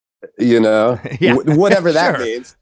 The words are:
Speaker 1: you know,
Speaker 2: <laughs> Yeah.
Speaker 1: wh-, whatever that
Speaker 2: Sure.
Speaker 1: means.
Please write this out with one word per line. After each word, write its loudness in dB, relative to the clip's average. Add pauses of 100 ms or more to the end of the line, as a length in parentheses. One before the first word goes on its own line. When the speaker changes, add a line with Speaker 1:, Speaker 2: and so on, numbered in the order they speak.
(380)
Speaker 1:
you 2
know, 0 (100)
Speaker 2:
<laughs> -12
Yeah. 2
Speaker 1:
wh-, 0
whatever 2
that 0
Speaker 2:
Sure. -6
Speaker 1:
means. -10